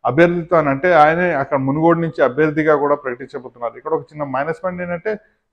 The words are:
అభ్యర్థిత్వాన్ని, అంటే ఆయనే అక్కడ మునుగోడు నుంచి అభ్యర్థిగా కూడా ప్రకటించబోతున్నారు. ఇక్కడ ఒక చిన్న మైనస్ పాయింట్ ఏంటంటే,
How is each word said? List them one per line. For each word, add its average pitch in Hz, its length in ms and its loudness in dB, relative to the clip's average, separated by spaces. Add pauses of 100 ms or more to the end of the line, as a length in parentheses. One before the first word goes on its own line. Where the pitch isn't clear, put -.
అభ్యర్థిత్వాన్ని, 160 680 2
అంటే 139 220 0
ఆయనే 165 400 4
అక్కడ 139 240 -2
మునుగోడు 156 420 2
నుంచి 160 240 -2
అభ్యర్థిగా 151 520 2
కూడా 143 200 0
ప్రకటించబోతున్నారు. 123 840 -10
ఇక్కడ 151 160 -8
ఒక 151 80 -2
చిన్న 151 220 -12
మైనస్ 143 400 -6
పాయింట్ 180 180 -8
ఏంటంటే, 175 360 -8 (360)